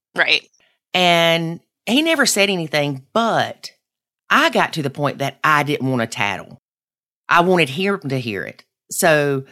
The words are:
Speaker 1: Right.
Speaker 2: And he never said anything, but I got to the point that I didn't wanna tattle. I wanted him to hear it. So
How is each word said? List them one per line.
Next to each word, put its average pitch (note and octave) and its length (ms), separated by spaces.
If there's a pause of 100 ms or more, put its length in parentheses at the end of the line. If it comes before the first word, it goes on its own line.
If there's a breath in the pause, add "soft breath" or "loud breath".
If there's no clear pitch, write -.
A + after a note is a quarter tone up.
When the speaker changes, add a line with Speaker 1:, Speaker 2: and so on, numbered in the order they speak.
(140)
Speaker 1:
Right. D#3+ 340 (440)
Speaker 2:
And E3+ 680 (260)
he C4 160
never D#4+ 240
said G3+ 240
anything, D3 640
but F3 580 (580)
I C4 220
got G3+ 240
to D#3 80
the C#3 80
point C#3 280
that C#3 240
I D3 200
didn't C#3 280
wanna A#2 160
tattle. G2+ 540 (680)
I E3 120
wanted F3 300
him F#3+ 380
to C3 120
hear G#2 240
it. - 200 (260)
So C#3+ 600